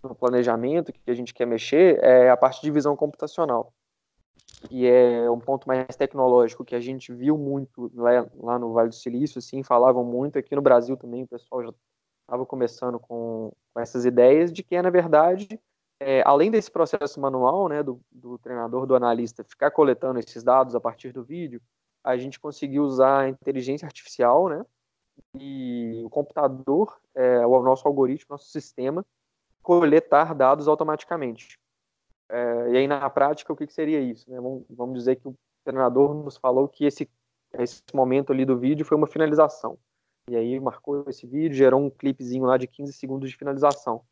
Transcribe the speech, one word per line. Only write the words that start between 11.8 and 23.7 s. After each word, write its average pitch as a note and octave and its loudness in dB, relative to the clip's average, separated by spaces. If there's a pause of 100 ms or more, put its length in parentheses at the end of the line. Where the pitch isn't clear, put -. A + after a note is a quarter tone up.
tava B2 -6
começando B2 -6
com, A#2 -10 (240)
com A#2+ -8
essas A#2+ -6
ideias, B2+ 6
de F3 -12
que - -6
é, F3+ 0
na F3+ 2
verdade, F3 2 (440)
é, C3+ 2
além D3+ 4
desse G#3+ 0
processo - -2
manual, C#3 0
né, D3 -4
do, B2+ -8 (100)
do B2 -18
treinador, B2 -8
do C3 2
analista, A#2+ -2
ficar - -2
coletando C3 0
esses A2+ -14
dados B2+ 2
a A2 -2
partir A#2+ -10
do B2+ -14
vídeo, C#3 -12 (420)
a B2+ -2
gente C3 -10
conseguiu C#3+ -6
usar C3+ 4
a C3+ -2
inteligência C3+ -8